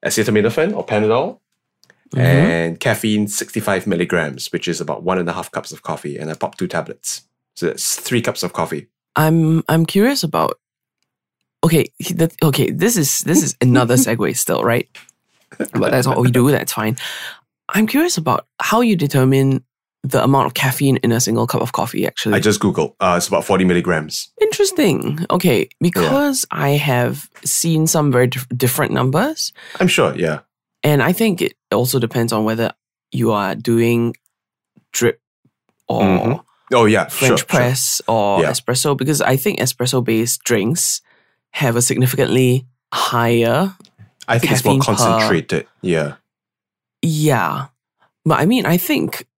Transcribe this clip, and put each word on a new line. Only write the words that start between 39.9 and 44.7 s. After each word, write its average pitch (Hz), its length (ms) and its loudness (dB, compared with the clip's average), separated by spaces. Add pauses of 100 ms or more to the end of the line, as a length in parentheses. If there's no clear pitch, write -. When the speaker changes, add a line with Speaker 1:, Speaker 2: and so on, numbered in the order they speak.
Speaker 2:
drinks 117 580 -2 (480)
have 120 240 -2
a 120 80 0
significantly 127 840 2 (300)
higher 120 800 0 (540)
Speaker 1:
I 117 100 2
think 127 140 0
it's 127 120 -2
more 139 140 2